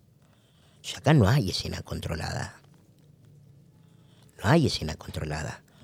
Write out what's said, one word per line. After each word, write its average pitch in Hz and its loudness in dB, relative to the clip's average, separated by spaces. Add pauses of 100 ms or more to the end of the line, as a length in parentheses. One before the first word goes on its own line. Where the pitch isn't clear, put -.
(800)
O - -20
sea, - -12
acá 143 2
no 120 8
hay 117 2
escena - -8
controlada. 80 -8 (1800)
No 95 0
hay 151 6
escena 80 -4
controlada. 76 -8 (200)